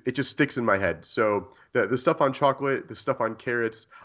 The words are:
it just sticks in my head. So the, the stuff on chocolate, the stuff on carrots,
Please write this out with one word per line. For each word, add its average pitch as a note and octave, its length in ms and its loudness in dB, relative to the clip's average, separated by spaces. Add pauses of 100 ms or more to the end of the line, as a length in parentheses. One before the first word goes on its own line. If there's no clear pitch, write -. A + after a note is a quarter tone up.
it - 80 0
just C3+ 180 -2
sticks - 260 0
in A#2+ 80 0
my G2+ 120 4
head. E2+ 280 -2
So G#2 440 0 (240)
the, A#2 140 2
the B2 100 0
stuff D#3+ 240 0
on C3+ 120 4
chocolate, C3+ 540 0
the A2+ 80 -14
stuff - 260 -4
on A2+ 140 -2
carrots, A#2 500 -4 (200)